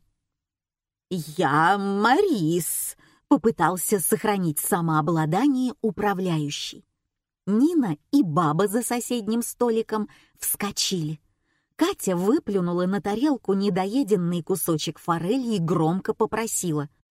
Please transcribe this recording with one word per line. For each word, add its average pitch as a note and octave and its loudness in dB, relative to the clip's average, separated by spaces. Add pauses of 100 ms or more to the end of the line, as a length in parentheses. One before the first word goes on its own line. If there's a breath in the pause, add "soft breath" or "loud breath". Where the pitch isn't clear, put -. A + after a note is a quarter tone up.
(1080)
«Я D#3+ 2
Морис», G3+ 0 (360 soft breath)
попытался F#3 2
сохранить F#3+ 0
самообладание E3+ 0
управляющий. F#3 -4 (640)
Нина A#3+ 2 (160)
и C#4+ 6
баба E3 2
за A3+ -2
соседним A#3 -2
столиком A3 -2 (280 soft breath)
вскочили. E3 -4 (560)
Катя D4+ 0
выплюнула F3+ 0
на G3 0
тарелку A3+ 0
недоеденный F#3+ 0
кусочек E3 -2
форели G#3+ -2
и G3 0
громко E3 0
попросила: F#3 -2 (220)